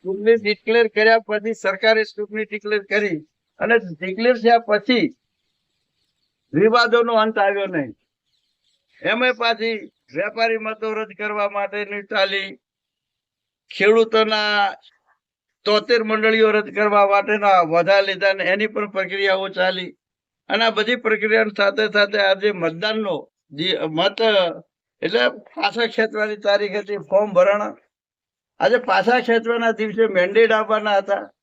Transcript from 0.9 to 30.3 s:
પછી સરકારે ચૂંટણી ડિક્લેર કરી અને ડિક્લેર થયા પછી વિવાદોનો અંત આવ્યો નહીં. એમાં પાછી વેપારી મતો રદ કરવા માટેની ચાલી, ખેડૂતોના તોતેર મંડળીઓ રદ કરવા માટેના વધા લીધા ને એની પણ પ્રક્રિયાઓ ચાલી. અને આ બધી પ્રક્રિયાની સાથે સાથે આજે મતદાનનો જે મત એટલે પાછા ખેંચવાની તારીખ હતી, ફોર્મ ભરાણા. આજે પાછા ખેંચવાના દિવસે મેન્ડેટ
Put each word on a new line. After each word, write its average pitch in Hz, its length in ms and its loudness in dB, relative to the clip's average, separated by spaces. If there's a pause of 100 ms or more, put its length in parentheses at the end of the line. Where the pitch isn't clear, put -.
પછી 214 360 -4
સરકારે 220 420 2
ચૂંટણી 208 440 -8
ડિક્લેર 208 360 -4
કરી 196 320 -2 (420)
અને 226 220 0
ડિક્લેર 190 560 -2
થયા 233 320 2
પછી 208 360 0 (1500)
વિવાદોનો 233 600 2 (100)
અંત 220 140 -2
આવ્યો 202 380 0
નહીં. 135 180 -4 (1080)
એમાં 240 360 -2
પાછી 226 380 -2 (340)
વેપારી 214 500 -4
મતો 220 300 -8
રદ 214 240 -6
કરવા 208 360 -4
માટેની 202 600 -6
ચાલી, 196 400 -2 (1200)
ખેડૂતોના 220 800 2 (1120)
તોતેર 214 380 2
મંડળીઓ 220 480 2
રદ 208 240 -2
કરવા 208 320 4
માટેના 202 500 2 (140)
વધા 185 340 4
લીધા 196 280 0
ને 190 100 -4
એની 202 300 0
પણ 208 200 -6
પ્રક્રિયાઓ 190 560 -2
ચાલી. 185 420 -4 (580)
અને 214 160 0
આ 226 120 0
બધી 240 280 -2
પ્રક્રિયાની 214 520 0
સાથે 214 360 0
સાથે 208 280 0
આજે 196 320 0
મતદાનનો 185 600 -4 (360)
જે 151 160 -6 (220)
મત 180 300 -2 (840)
એટલે 220 220 0 (240)
પાછા 220 480 -4
ખેંચવાની 214 500 -4
તારીખ 202 320 0
હતી, 202 320 -8
ફોર્મ 202 240 0
ભરાણા. 202 400 2 (840)
આજે 208 220 2
પાછા 214 400 0
ખેંચવાના 233 580 0
દિવસે 214 300 0
મેન્ડેટ 202 420 2